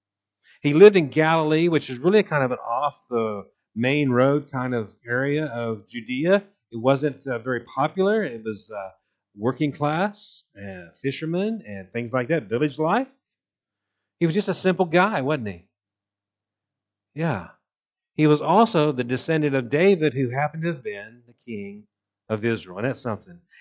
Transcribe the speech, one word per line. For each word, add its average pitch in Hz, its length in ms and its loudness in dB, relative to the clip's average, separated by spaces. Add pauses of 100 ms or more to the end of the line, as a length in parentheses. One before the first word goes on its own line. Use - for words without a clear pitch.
(600)
He 147 120 2
lived 196 240 10
in 156 100 4
Galilee, 156 640 2
which 151 200 0
is 123 80 -6
really 190 260 4
kind 147 200 0
of 123 80 0
an 123 80 -4
off 131 360 -2 (140)
the 110 380 -2 (260)
main 135 360 0
road 139 420 2
kind 127 240 -4
of 107 140 -6 (180)
area 139 380 -2
of 117 420 -8
Judea. 131 560 -2 (280)
It 117 60 -12
wasn't, 131 480 0
uh, 123 140 -6
very 120 220 -6
popular. 190 640 -2
It 117 200 -10
was, 107 260 -10
uh, 98 200 -12 (500)
working 135 320 -2
class, 165 720 -4 (140)
uh, 180 320 -14 (120)
fishermen, 175 640 -6
and 98 260 -12
things 120 180 -6
like 123 180 -2
that, 131 200 -2
village 135 300 -2
life. 202 280 0 (1120)
He 170 60 0
was 160 80 0
just 196 160 -2
a 180 40 -2
simple 185 320 0
guy, 180 360 2
wasn't 131 280 -4
he? 87 180 -14 (1500)
Yeah. 143 360 -4 (640)
He 156 100 4
was 147 160 6
also 165 500 4
the 123 120 -2
descendant 139 520 0
of 123 140 -2
David, 156 440 2
who 127 160 -2
happened 147 340 -4
to 175 60 -2
have 139 140 -8
been 110 440 -12
the 120 80 -20 (100)
king 104 380 -12 (440)
of 107 160 -4
Israel. 92 360 -4
And 117 80 -2
that's 131 120 -4
something. 98 400 -10 (220)